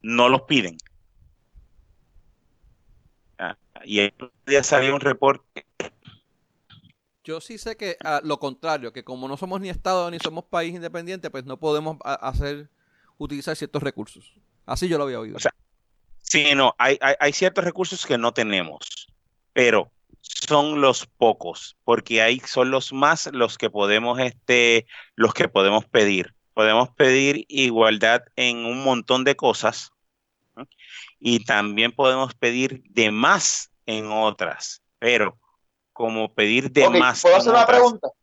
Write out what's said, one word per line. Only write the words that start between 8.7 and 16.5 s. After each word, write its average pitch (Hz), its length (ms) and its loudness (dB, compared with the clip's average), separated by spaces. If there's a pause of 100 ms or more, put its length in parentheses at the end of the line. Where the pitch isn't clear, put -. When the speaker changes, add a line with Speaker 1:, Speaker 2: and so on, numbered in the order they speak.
Speaker 2:
que 127 120 -18
como 127 240 -12
no 139 80 -8
somos 185 240 -8
ni 190 80 -10
estado 180 420 -4
ni 170 80 -12
somos 165 260 -8
país 170 300 -6
independiente, 170 560 -12
pues 131 140 -12
no 131 160 -14
podemos 156 420 -2
a-, 139 120 -4
hacer, 143 560 -6 (480)
utilizar 143 380 -8
ciertos 147 260 -8
recursos. - 520 -10 (300)
Así 131 240 -4
yo 165 80 0
lo 147 80 0
había 127 160 -6
oído. 110 160 -12
Speaker 1:
O - 40 -14
sea, - 140 -2 (680)
sí, 147 320 2